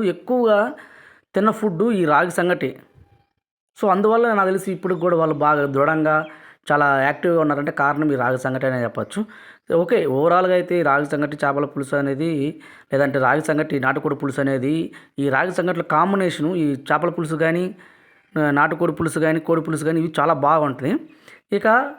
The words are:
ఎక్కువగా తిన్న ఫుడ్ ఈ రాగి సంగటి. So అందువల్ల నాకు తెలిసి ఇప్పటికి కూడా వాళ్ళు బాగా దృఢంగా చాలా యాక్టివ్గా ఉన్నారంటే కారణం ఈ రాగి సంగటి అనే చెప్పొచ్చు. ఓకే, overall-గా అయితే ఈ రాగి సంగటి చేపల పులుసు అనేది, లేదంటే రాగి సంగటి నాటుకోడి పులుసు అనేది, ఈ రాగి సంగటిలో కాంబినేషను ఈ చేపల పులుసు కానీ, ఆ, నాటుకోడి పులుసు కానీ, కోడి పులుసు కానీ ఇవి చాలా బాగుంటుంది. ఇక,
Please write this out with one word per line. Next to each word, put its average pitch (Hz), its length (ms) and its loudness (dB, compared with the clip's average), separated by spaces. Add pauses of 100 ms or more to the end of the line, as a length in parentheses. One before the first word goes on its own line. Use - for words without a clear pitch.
ఎక్కువగా 214 560 2 (760)
తిన్న 208 180 2
ఫుడ్ 208 400 -2
ఈ 196 140 0
రాగి 151 260 2
సంగటి. 175 400 -2 (1080)
So - 120 -2
అందువల్ల 220 440 2
నాకు 196 160 2
తెలిసి 190 220 -4
ఇప్పటికి 175 300 -4
కూడా 175 160 2
వాళ్ళు 156 180 2
బాగా 147 300 2
దృఢంగా 156 500 2 (560)
చాలా 143 300 2
యాక్టివ్గా 147 400 0
ఉన్నారంటే 147 300 -2
కారణం 147 400 0
ఈ 139 40 0
రాగి 127 220 0
సంగటి 131 280 -4
అనే 127 180 -2
చెప్పొచ్చు. 113 360 -6 (560)
ఓకే, 175 300 2
overall-గా 170 480 2
అయితే 175 260 0
ఈ 170 40 0
రాగి 143 220 2
సంగటి 147 300 -4
చేపల 143 300 -2
పులుసు 139 300 -6
అనేది, 139 340 -2 (640)
లేదంటే 139 260 2
రాగి 131 220 2
సంగటి 156 380 -2
నాటుకోడి 139 360 -2
పులుసు 139 260 -4
అనేది, 139 500 -2 (280)
ఈ 139 100 0
రాగి 156 240 0
సంగటిలో 170 300 -2
కాంబినేషను 175 720 0
ఈ 151 200 0
చేపల 151 340 -2
పులుసు 165 260 -4
కానీ, 170 400 -2 (600)
ఆ, 151 160 2
నాటుకోడి 156 420 2
పులుసు 160 260 -4
కానీ, 160 200 2
కోడి 165 220 0
పులుసు 156 240 -4
కానీ 165 140 0
ఇవి 160 200 -4
చాలా 151 140 4
బాగుంటుంది. 143 600 0 (640)
ఇక, 202 120 0 (320)